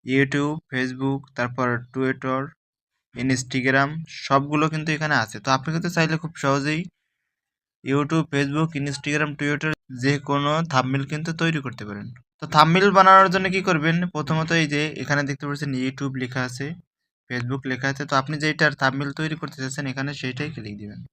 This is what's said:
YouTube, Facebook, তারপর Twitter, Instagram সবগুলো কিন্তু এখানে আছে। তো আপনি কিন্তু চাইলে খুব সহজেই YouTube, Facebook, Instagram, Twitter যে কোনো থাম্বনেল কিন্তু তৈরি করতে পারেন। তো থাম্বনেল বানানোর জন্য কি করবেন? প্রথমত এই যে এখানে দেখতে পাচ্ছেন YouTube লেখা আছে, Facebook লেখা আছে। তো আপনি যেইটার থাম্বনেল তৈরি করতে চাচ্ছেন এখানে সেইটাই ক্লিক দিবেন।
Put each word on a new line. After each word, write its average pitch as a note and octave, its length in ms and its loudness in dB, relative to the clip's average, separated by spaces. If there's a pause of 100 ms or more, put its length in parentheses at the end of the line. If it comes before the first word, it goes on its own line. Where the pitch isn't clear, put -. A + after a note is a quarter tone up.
YouTube, C#3 520 0 (100)
Facebook, C3 520 -4 (140)
তারপর B2 340 -2 (200)
Twitter, C3 520 -4 (760)
Instagram C3 760 0 (300)
সবগুলো D3 500 2
কিন্তু D#3 220 -4
এখানে D3+ 240 0
আছে। A2+ 240 -2
তো C3 120 -4
আপনি C3 200 0
কিন্তু E3+ 180 -4
চাইলে D#3+ 280 0
খুব D#3+ 180 -10
সহজেই C#3+ 460 0 (1000)
YouTube, D3 440 0
Facebook, C#3+ 480 0
Instagram, D3 600 -2
Twitter D3 360 -2 (260)
যে C3+ 220 2
কোনো C#3+ 320 0 (160)
থাম্বনেল C3+ 400 0
কিন্তু D#3 260 -6
তৈরি E3 280 0
করতে B2 240 -10
পারেন। G#2 220 -10 (280)
তো - 120 -10
থাম্বনেল E3 440 6
বানানোর F#3+ 400 10
জন্য F#3+ 180 0
কি F#3 120 0
করবেন? E3 340 2 (120)
প্রথমত D#3+ 440 -2
এই E3 160 2
যে D3 140 0 (140)
এখানে C#3+ 280 -2
দেখতে C#3 220 -6
পাচ্ছেন C#3+ 300 -4
YouTube C3 400 -4
লেখা B2+ 280 -4
আছে, B2 220 -8 (640)
Facebook B2 360 -4
লেখা B2+ 240 -4
আছে। C#3 160 -6
তো - 100 -4
আপনি C#3 220 0
যেইটার D3+ 380 2
থাম্বনেল C#3 380 0
তৈরি D#3 220 -4
করতে D3+ 240 -12
চাচ্ছেন C3 280 -6
এখানে C3+ 260 -4
সেইটাই C3 380 -6
ক্লিক G#2+ 260 -12
দিবেন। G#2 220 -14 (140)